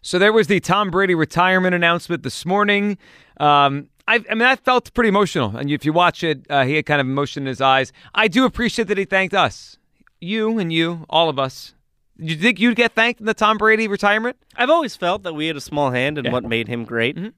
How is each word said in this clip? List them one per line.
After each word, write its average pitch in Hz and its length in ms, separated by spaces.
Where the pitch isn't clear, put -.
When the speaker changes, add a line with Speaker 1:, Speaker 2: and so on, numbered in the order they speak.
Speaker 1:
So - 160
there 208 140
was 214 160
the 202 100
Tom 190 320
Brady 185 240
retirement 180 640
announcement 170 480
this - 200
morning. 202 540
Um, 143 500
I, 226 80
I 214 180
mean, 220 60
that 254 240
felt 254 300
pretty 233 140
emotional. 170 480
And 139 140
if 147 140
you 151 80
watch 175 320
it, 151 260
uh, 139 140
he 135 100
had 151 120
kind 147 140
of 131 60
emotion 139 380
in - 20
his 131 140
eyes. 135 320
I 214 100
do 214 180
appreciate 226 440
that 196 100
he 196 60
thanked 190 280
us. - 460
You 220 380
and 165 140
you, 165 360
all 165 200
of 139 100
us. - 360
Did 160 120
you 160 60
think 185 240
you'd 233 160
get 233 180
thanked 226 260
in 208 60
the 220 80
Tom 214 220
Brady 220 300
retirement? 208 500
Speaker 2:
I've 254 140
always 320 260
felt 190 260
that 170 120
we 151 120
had 160 100
a 135 40
small 143 320
hand 139 260
in 127 60
Speaker 1:
Yeah. 123 80
Speaker 2:
what 123 120
made 113 220
him 117 180
great. 117 320
Speaker 1:
Mm-hmm. 185 220